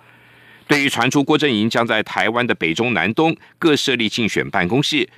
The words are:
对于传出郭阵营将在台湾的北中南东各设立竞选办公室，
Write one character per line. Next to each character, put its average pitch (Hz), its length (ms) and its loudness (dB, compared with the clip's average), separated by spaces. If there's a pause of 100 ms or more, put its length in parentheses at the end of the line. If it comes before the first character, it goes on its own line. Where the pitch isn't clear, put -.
(680)
对 143 160 2
于 139 60 0
传 120 200 0
出 143 140 2
郭 151 120 2
阵 151 160 0
营 110 160 2
将 117 180 0
在 110 180 0
台 98 260 -2
湾 120 160 0
的 117 80 2
北 82 180 -2
中 117 220 -2
南 90 220 0
东 160 200 0 (220)
各 160 180 2
设 131 200 -2
立 117 120 -2
竞 104 220 -2
选 67 220 -2
办 92 160 2
公 123 160 0
室， 147 340 -2